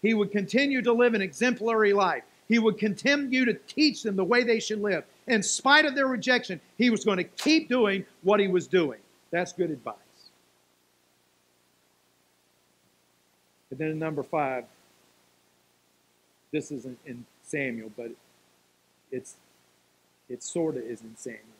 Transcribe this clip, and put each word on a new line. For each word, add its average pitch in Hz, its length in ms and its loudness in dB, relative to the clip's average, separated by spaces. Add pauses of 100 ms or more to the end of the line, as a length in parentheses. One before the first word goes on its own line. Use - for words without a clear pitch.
He 220 120 2
would 208 180 0
continue 254 500 0
to 240 120 2
live 240 200 4
an 202 80 0
exemplary 220 680 0
life. 180 320 2 (240)
He 233 100 4
would 220 200 2
continue 262 680 0
to 220 80 2
teach - 500 -2
them 208 120 -2
the 190 80 0
way 240 200 2
they 226 180 0
should 214 200 -6
live. 190 220 -2 (240)
In 220 160 2
spite 302 420 4
of 277 80 0
their 269 140 0
rejection, 247 540 -2 (160)
he 247 120 4
was 226 140 0
going 196 140 2
to 175 80 -2
keep 320 420 2
doing 208 380 2 (160)
what 208 180 4
he 202 80 2
was 175 200 0
doing. 147 320 2 (320)
That's 170 200 -2
good 170 200 -2
advice. 117 240 -10 (3750)
And 131 80 -14
then 156 200 -4
number 156 240 -4
five, 131 420 -4 (1900)
this 151 200 -6
isn't 127 340 -12
in 123 200 -16 (180)
Samuel, 117 520 -8
but 117 160 -12 (1000)
it's, 127 240 -12 (920)
it 123 120 -12
sorta 156 420 -4
is 113 180 -10
in 113 160 -20
Samuel. 113 260 -14 (160)